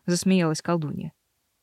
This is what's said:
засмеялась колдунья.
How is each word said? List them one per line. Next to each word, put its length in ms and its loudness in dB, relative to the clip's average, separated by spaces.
засмеялась 540 2
колдунья. 500 -4